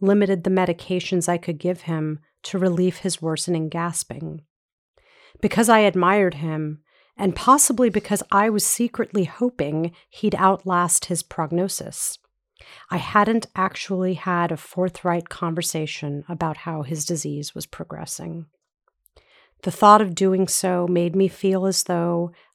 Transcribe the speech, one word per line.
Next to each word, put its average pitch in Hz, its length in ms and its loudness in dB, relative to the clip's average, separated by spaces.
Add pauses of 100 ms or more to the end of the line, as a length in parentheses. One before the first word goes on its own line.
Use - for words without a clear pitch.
limited 196 420 2
the 190 80 0
medications 180 800 0
I 175 100 2
could 165 200 -6
give 180 240 -4
him 156 360 -4 (260)
to - 140 -6
relieve 180 400 2
his 180 240 -6
worsening 160 460 -2
gasping. 156 760 -8 (1000)
Because 214 280 2
I 220 120 8
admired 190 540 4
him, 156 480 -6 (340)
and 190 200 -2
possibly 254 520 4
because 202 340 -2 (100)
I 208 180 4
was 208 160 0
secretly 226 580 -2
hoping 165 680 -2 (160)
he'd - 260 -2
outlast 185 680 2
his 170 180 -4
prognosis, - 960 -4 (720)
I 190 60 -2
hadn't 214 580 2
actually 185 600 -2
had 170 360 -2
a 165 60 -4
forthright 175 720 -4
conversation 156 1000 -6
about 160 300 -4
how 160 240 -6
his 151 220 -6
disease 147 500 -6
was 156 120 -12
progressing. 165 800 -12 (1160)
The 185 80 -4
thought 208 300 8
of 180 160 -2
doing 190 320 2
so 180 400 0
made 175 260 0
me 196 140 4
feel 190 380 0
as 185 180 0
though 170 480 -2 (220)